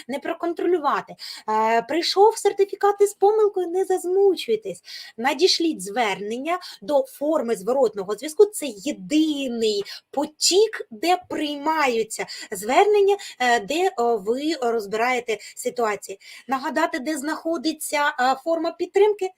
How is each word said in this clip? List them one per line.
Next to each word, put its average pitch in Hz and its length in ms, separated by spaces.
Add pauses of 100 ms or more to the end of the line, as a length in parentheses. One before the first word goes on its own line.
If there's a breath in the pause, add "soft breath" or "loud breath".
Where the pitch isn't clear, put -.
не 269 100
проконтролювати. 320 960 (340 loud breath)
Е, 220 340
прийшов 339 560
сертифікат 403 640
із 403 140
помилкою, 415 540
не 370 160
засмучуйтесь. 359 1000 (340 loud breath)
Надішліть 294 680
звернення 214 760 (240 loud breath)
до 269 200
форми 269 540
зворотного 208 600
зв'язку. 311 280
Це 403 220
єдиний 226 1160 (260 loud breath)
потік, 359 800
де 320 280 (100)
приймаються 285 1000 (240 loud breath)
звернення, 392 640 (220 loud breath)
е, 240 220
де, 320 360
о, 233 200
ви 247 460
розбираєте 226 760 (180 loud breath)
ситуації. 214 640 (300 loud breath)
Нагадати, 311 500
де 294 200
знаходиться, 302 1000
е, 254 240
форма 330 280
підтримки? 381 640